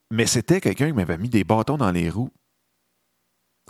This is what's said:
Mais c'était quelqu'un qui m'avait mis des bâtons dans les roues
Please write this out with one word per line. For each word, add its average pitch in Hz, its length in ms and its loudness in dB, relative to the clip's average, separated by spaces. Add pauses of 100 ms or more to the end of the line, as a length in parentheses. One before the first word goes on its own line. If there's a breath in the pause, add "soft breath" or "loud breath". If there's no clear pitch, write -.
Mais 110 160 2
c'était 143 360 2
quelqu'un 123 260 0
qui 160 60 -2
m'avait 87 240 -2
mis 107 120 -4
des 110 140 2
bâtons 110 340 0
dans 110 140 0
les 85 180 0
roues 101 220 -6 (1400)